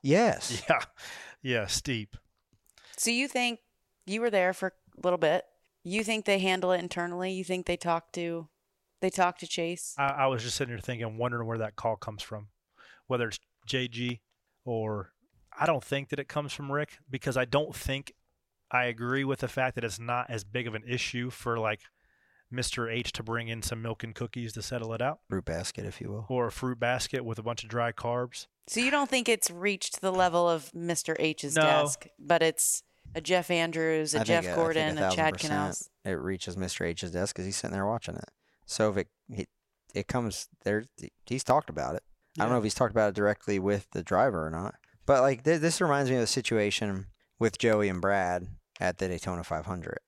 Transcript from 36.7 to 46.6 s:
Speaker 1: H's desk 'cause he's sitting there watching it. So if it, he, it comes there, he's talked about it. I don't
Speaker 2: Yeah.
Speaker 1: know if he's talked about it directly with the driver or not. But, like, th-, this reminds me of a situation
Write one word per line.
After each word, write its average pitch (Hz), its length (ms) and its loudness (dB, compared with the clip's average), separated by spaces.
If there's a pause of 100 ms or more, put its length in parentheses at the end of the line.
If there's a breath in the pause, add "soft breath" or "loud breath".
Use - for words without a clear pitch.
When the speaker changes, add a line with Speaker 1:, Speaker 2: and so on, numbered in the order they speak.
Speaker 1:
H's 85 260 -4
desk 90 240 -2
'cause 90 100 -6
he's 98 120 -4
sitting - 160 -4
there 98 120 -2
watching 113 300 -4
it. - 140 -12 (360)
So 107 260 2
if 95 60 0
it, 92 100 -2 (260)
he, 101 140 -6 (460)
it 98 140 -4
comes 117 400 -2 (160)
there, 107 220 0 (400)
he's 131 180 -4
talked 143 260 2
about 147 260 -4
it. - 80 -8 (340)
I - 60 2
don't 110 40 2
Speaker 2:
Yeah. 123 60 4
Speaker 1:
know 123 60 4
if 107 40 0
he's 107 100 0
talked 117 180 2
about 107 180 4
it 95 60 -4
directly 104 440 2
with 101 320 2
the - 120 -4
driver 95 420 4
or 78 40 -2
not. 82 260 -4 (300 soft breath)
But, 135 160 6
like, 131 220 4
th-, 160 160 4
this 165 220 2
reminds 143 280 4
me 131 80 4
of 120 60 4
a 107 40 2
situation 104 800 0 (320)